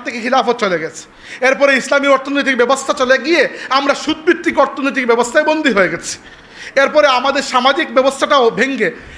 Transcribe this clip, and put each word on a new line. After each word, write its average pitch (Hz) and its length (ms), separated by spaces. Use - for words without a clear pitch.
থেকে 247 160
খিলাফত 240 360
চলে 196 220
গেছে, 156 240
এরপরে 269 300
ইসলামী 277 300
অর্থনৈতিক 277 500
ব্যবস্থা 262 360
চলে 262 260
গিয়ে 262 300
আমরা 277 240
সুদভিত্তিক 330 640
অর্থনৈতিক 269 480
ব্যবস্থায় 240 380
বন্দী 311 280
হয়ে 190 160
গেছি। - 300
এরপরে 294 260
আমাদের 269 360
সামাজিক 262 520
ব্যবস্থাটাও 262 560
ভেঙে 214 400